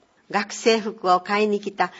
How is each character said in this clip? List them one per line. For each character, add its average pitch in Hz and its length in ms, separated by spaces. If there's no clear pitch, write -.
学 208 220
生 226 280
服 196 300
を 180 100
買 208 260
い - 20
に 202 120
来 208 120
た 180 280